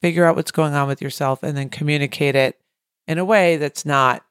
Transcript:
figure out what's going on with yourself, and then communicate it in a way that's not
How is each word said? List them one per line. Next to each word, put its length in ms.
figure 240
out 100
what's 160
going 220
on 140
with 140
yourself, 420
and 140
then 120
communicate 640
it 240
in 120
a 60
way 320
that's 280
not 460